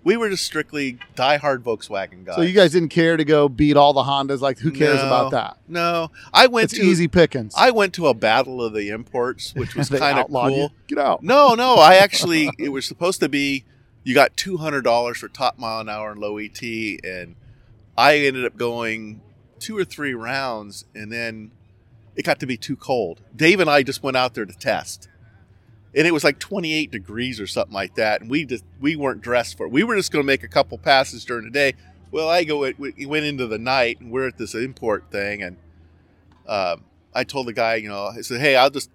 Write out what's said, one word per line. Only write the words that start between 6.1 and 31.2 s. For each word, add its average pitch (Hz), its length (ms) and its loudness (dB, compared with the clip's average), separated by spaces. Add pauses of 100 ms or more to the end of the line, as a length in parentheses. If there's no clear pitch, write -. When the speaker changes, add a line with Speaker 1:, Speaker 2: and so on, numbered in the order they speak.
Speaker 1:
I 240 140 8
went 226 240 0
Speaker 2:
It's - 80 -10
Speaker 1:
to 202 40 2
Speaker 2:
easy 175 220 4
pickings. 139 500 2
Speaker 1:
I 240 140 6
went 202 240 0
to 165 140 0
a 123 60 4
battle 123 480 0
of 113 120 -4
the 104 160 -4
imports, 123 640 -8
which 120 220 -8
was 143 120 -4
Speaker 2:
<laughs> - 20 -6
They 139 100 0
Speaker 1:
kinda 139 220 2
Speaker 2:
outlawed 131 280 0
you? 135 60 0
Speaker 1:
cool. 147 160 -2 (160)
Speaker 2:
Get 294 100 -4
out. 127 240 0
Speaker 1:
No, 254 320 6
no. 247 220 4
I 170 180 12
actually, 170 640 4
it 131 120 -4
was 131 140 -6
supposed 175 360 -4
to 165 80 0
be, 139 360 -2 (380)
you 131 100 -6
got 135 240 4
two 190 200 -6
hundred 151 260 -4
dollars 120 360 0
for 107 100 -14
top - 280 -4
mile 113 240 -6
an 107 80 -10
hour 107 220 -8
and 104 100 -14
low 104 200 -6
E 107 80 -10
T, 113 560 -8
and 90 320 -12 (600)
I 143 220 6
ended 131 260 0
up 113 120 -4
going 110 640 -6 (400)
two 220 180 -10
or 185 60 -2
three 143 300 -8
rounds, 113 680 -8 (120)
and 107 160 -14
then 113 400 -10 (640)
it - 80 -8
got 156 160 -2
to 151 60 -8
be 123 100 -6
too 135 180 -10
cold. 110 460 -4 (160)
Dave 170 240 4
and 156 100 2
I 143 140 4
just 131 180 -8
went 135 140 -2
out 127 180 0
there 107 120 -6
to 92 120 -20
test. 95 500 -6 (840)
And 151 120 2
it 175 80 2
was, 151 100 -2
like, 147 140 0
twenty-eight 156 520 -6
degrees 113 480 -10
or 101 80 -10
something 120 280 -6
like 98 220 -6
that, 107 260 0
and 113 80 -14
we 147 160 -2
just, 120 180 -8 (160)
we 151 160 -4
weren't 131 240 -4
dressed 120 380 -2
for 90 80 -8
it. 95 60 -10
We 160 120 2
were 233 100 -2
just 190 160 -2
gonna 147 140 -2
make 139 180 0
a 120 60 -16
couple 135 300 0
passes 135 440 2